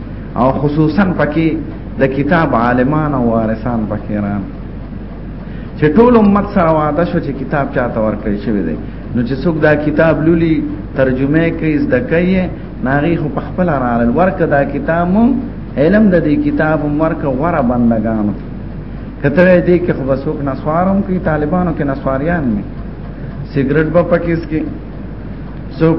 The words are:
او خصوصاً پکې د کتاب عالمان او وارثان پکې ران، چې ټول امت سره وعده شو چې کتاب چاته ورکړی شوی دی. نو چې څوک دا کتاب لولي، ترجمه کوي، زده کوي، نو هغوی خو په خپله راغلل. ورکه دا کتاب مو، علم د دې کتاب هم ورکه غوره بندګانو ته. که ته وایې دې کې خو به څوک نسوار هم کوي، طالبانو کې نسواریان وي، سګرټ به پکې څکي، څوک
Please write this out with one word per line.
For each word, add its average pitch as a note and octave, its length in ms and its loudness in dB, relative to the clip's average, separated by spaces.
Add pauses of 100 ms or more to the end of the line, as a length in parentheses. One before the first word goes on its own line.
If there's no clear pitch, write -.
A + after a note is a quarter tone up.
(400)
او B2+ 80 4 (120)
خصوصاً D3+ 460 2 (120)
پکې D#3 300 2 (520)
د - 20 0 (140)
کتاب C#3+ 380 2
عالمان B2+ 600 2
او B2 160 0
وارثان A2+ 500 0 (100)
پکې G#2 340 -4
ران، G2+ 180 -2 (1400)
چې D3 80 2 (100)
ټول A#3+ 200 8
امت G3+ 380 4
سره E3 240 4
وعده D3+ 320 2
شو E3+ 80 0
چې C#3 220 -4
کتاب C#3 340 -2
چاته A#2+ 320 -2
ورکړی G#2 380 -2
شوی G#2 240 0
دی. D#2 80 -4 (380)
نو B2 80 0
چې B2 200 -2
څوک E3+ 140 0 (100)
دا D3+ 80 6
کتاب D3+ 400 2 (120)
لولي، E3 280 4 (420)
ترجمه C#3 480 2 (140)
کوي، D#3 200 0
زده B2 220 2 (100)
کوي، F3+ 300 2 (420)
نو B2 80 0
هغوی D3+ 300 2
خو D3 160 -2
په - 100 -4
خپله F3+ 260 0 (120)
راغلل. A#2 320 2
ورکه F3 300 2
دا C#3+ 180 4
کتاب D#3+ 400 -2 (100)
مو، A3+ 100 4 (520)
علم F#3+ 340 4
د F3 60 6 (100)
دې D3 80 2 (120)
کتاب D#3 300 2 (100)
هم D3 140 0
ورکه D#3+ 280 -2 (100)
غوره D#3+ 220 0 (100)
بندګانو A2+ 680 0
ته. - 60 -10 (800)
که C#3 60 2
ته F#3 160 2
وایې F3+ 240 6
دې F3 160 6
کې D3 120 0
خو C#3 120 -6
به C3+ 160 2
څوک D3+ 120 -2 (120)
نسوار D3+ 420 -2
هم G3 160 2
کوي، F#3 120 -2 (120)
طالبانو D#3 460 0
کې D3+ 160 -2
نسواریان C3+ 520 -2 (100)
وي، G2 100 -4 (880)
سګرټ D3 420 2
به F3 160 4
پکې E3+ 320 0
څکي، D#3 200 -4 (1160)
څوک D#3+ 200 4